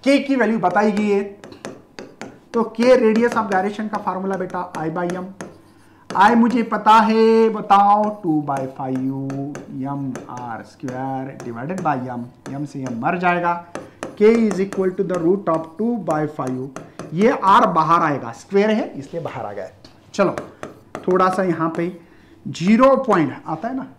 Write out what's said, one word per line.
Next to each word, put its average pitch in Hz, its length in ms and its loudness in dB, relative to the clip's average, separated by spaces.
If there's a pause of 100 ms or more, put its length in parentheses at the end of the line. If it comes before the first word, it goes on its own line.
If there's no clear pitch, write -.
के 277 140 6
की 269 180 0
value 226 220 2
बताई 208 340 2
गई 208 160 0
है, 202 140 2 (1300)
तो 233 80 2 (140)
K 240 220 6
radius 233 360 4
of 208 160 -2
gyration 208 420 -2
का 208 120 -4
formula 190 320 -4
बेटा 180 380 -6
I 160 160 -4
by 175 240 -4
M, 185 120 -8 (840)
I 196 260 6
मुझे 233 340 4
पता 214 300 6
है, 226 500 6
बताओ 202 580 4 (140)
टू 156 200 0
बाई 135 240 -4 (120)
फ़ाइव 135 760 -4 (300)
एम 139 300 -6 (180)
आर 120 400 -12
square 131 760 -8
divided 139 400 -8
by 143 140 0 (120)
M, 120 140 -8 (300)
M 143 120 -8
से 143 180 -10
M 117 180 -8
मर 175 160 -2
जाएगा, 175 360 0 (640)
K 214 160 6 (120)
is 190 140 -2
equal 190 380 -2
to 185 140 -2
the 175 140 -2
root 185 300 0
of 160 220 -8
two 233 140 -2 (180)
by 151 140 0 (160)
five, 131 420 -8 (320)
ये 226 240 2 (140)
R 233 220 6
बाहर 165 280 4
आएगा, 123 380 -2
square 202 300 0
है 214 280 -2
इसलिए 156 240 -10
बाहर 131 240 -8
आ 104 60 -10
गया। 98 180 -10 (440)
चलो, - 200 2 (640)
थोड़ा 185 320 2
सा 190 120 -4
यहाँ 165 340 -2
पे 170 100 -2 (600)
zero 226 480 4 (120)
point 165 400 0
आता 160 220 -8
है 262 80 -6
ना 240 100 -8 (120)